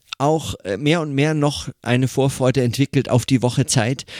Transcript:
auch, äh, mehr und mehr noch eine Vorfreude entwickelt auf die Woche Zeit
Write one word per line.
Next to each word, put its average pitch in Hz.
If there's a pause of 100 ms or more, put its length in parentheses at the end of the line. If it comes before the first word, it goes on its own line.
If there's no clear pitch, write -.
(180)
auch, 143
äh, 95
mehr 147
und 151
mehr 147
noch 147 (120)
eine 123
Vorfreude 131
entwickelt 123
auf 123
die 127
Woche 123
Zeit 127 (140)